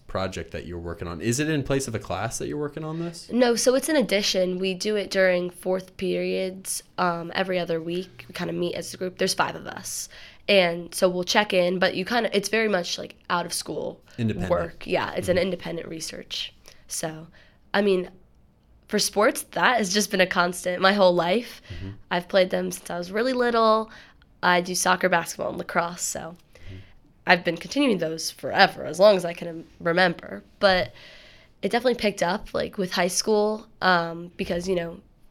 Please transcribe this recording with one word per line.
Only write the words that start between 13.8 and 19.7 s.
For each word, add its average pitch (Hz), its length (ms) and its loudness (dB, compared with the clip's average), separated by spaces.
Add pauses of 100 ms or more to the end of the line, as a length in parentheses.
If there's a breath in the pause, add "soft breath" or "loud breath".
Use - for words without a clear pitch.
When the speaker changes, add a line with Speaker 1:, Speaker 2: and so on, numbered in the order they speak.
Speaker 1:
Independent. 98 320 -2
Speaker 2:
work. - 380 -2
Yeah, 147 280 -2
it's 180 140 -4
an 175 80 4
Speaker 1:
Mm-hmm. 180 100 2
Speaker 2:
independent 170 420 -6
research. - 680 -10 (320 soft breath)
So, 160 400 -8 (460 soft breath)
I 202 100 2
mean, 185 280 2 (760)
for 208 140 0
sports, - 420 2 (100)
that 226 260 4